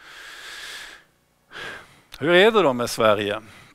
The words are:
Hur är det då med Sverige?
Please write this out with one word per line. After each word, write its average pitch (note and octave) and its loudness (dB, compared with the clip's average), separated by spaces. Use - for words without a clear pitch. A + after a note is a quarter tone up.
Hur D3 -2
är F#3 6
det G3+ 2
då C#3 2
med A#2+ -4
Sverige? G#2+ 0